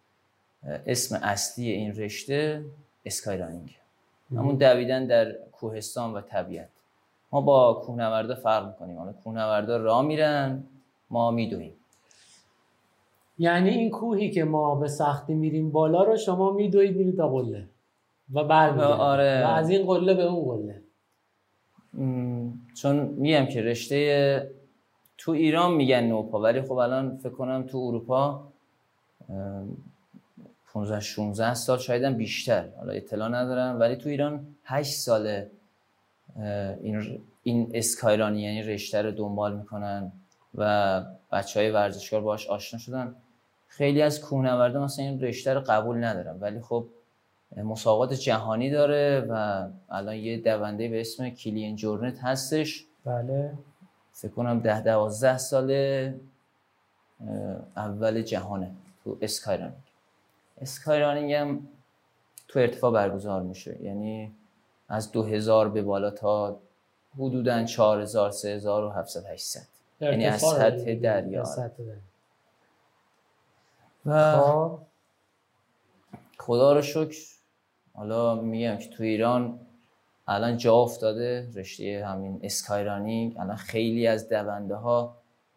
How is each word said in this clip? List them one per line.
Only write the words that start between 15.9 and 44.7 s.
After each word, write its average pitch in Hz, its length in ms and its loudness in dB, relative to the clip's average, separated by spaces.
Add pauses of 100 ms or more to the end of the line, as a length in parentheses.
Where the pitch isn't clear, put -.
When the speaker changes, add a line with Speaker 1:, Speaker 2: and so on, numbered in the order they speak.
Speaker 2:
رو 220 140 4
شما 190 340 2
می‌دوید 196 460 4
می‌رید 185 200 2
تا 156 120 2
قله 113 380 -4 (680)
و 147 100 0
برمیگردید. 147 520 6
Speaker 1:
آره. 135 500 4
Speaker 2:
و - 20 4
از 160 220 2
این 190 160 4
قله 185 280 4
به 180 100 4
اون 175 220 0
قله. 104 380 -6 (1120)
Speaker 1:
م، 123 560 -4 (260)
چون 143 200 0
می‌گم 147 500 2
که 120 160 -2
رشتهٔ 139 880 0 (680)
تو - 140 -4
ایران 160 420 4
می‌گن 131 300 4
نوپا، 110 380 0
ولی 120 200 4
خب 131 100 -6
الان 131 460 0
فکر 127 120 -8
کنم 131 340 -4
تو 131 140 -8
اروپا، 127 720 -2 (840)
ام، 98 480 -10 (880)
پونزده 104 340 -4
شونزده 104 540 -2
سال 123 240 0
شاید 123 260 0
هم 135 100 0
بیشتر، 110 640 -2
حالا 95 160 -10
اطلاع 107 360 -6
ندارم، 127 500 -2
ولی 117 160 4
تو 135 140 -6
ایران 147 380 -2 (160)
هشت 139 320 -2
ساله، 107 560 0 (840)
اه، 101 460 -4
این 107 200 -4
ر-، 110 180 -8 (240)
این 120 300 0
اسکایرانی 107 680 2
یعنی 107 220 -4
رشته 104 380 -4
رو 107 100 -2
دنبال 104 460 -4
می‌کنن 101 540 -8 (440)
و 101 460 2 (300)
بچه‌های 104 400 0
ورزشکار 104 500 0
باهاش 107 260 -4
آشنا 104 320 -6
شدن. 123 360 -10 (520)
خیلی 143 340 2
از 147 200 2
کوهنوردا 127 640 2